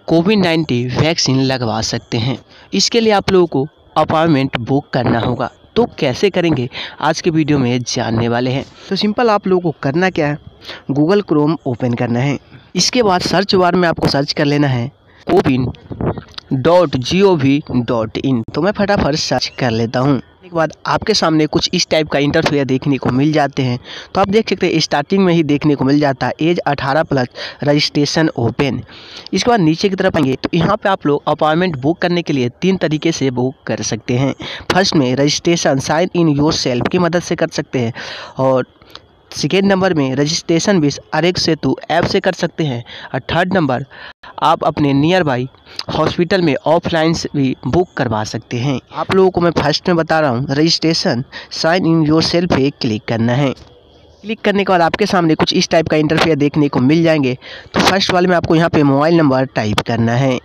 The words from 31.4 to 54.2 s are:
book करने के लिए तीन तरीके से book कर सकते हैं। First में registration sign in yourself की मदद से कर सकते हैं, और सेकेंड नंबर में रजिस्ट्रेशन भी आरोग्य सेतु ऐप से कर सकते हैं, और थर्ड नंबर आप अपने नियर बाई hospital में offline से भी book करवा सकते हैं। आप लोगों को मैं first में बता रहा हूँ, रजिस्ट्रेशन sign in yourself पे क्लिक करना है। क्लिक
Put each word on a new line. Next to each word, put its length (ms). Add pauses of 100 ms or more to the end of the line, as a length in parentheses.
book 180
करने 220
के 120
लिए 160 (120)
तीन 160
तरीके 340
से 200
book 240 (120)
कर 140
सकते 360
हैं। 160 (400)
First 220
में 200
registration 640
sign 360
in 220
yourself 520
की 100
मदद 220
से 140
कर 120
सकते 320
हैं, 140 (440)
और 300 (640)
सेकेंड 340
नंबर 280
में 220
रजिस्ट्रेशन 680
भी 80 (240)
आरोग्य 280
सेतु 340 (160)
ऐप 140
से 140
कर 140
सकते 300
हैं, 200 (300)
और 60 (120)
थर्ड 220
नंबर 320 (580)
आप 200
अपने 300
नियर 300
बाई 240 (420)
hospital 520
में 140 (100)
offline 480
से 220
भी 200 (120)
book 200 (100)
करवा 260
सकते 340
हैं। 220 (140)
आप 220
लोगों 160
को 100
मैं 100
first 380
में 80
बता 220
रहा 100
हूँ, 200
रजिस्ट्रेशन 720 (300)
sign 340
in 220
yourself 460
पे 160
क्लिक 360
करना 260
है। 180
क्लिक 880